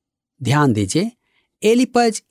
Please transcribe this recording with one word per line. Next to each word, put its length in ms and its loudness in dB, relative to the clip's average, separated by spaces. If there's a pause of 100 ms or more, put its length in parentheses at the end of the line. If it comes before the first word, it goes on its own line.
(420)
ध्यान 300 2
दीजिए, 400 -2 (500)
एलीपज 680 0